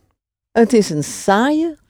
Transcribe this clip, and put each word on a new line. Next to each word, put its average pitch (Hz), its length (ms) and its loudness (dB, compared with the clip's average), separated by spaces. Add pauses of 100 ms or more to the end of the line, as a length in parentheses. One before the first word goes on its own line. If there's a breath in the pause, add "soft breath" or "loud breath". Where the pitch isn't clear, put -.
(520)
Het 233 220 2
is 214 160 2
een 151 140 -4
saaie 294 760 -2 (120)